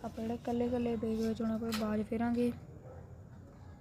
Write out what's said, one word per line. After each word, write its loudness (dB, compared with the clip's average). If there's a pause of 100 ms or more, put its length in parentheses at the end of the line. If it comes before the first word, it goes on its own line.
ਆਪਾਂ -6
ਜਿਹੜਾ 0
ਇਕੱਲੇ 2
ਇਕੱਲੇ 2
ਪੇਜ 2
ਵਿੱਚ 2
ਹੁਣ 2
ਆਪਾਂ 0
ਬਾਜ਼ 2
ਫੇਰਾਂਗੇ। 4 (1300)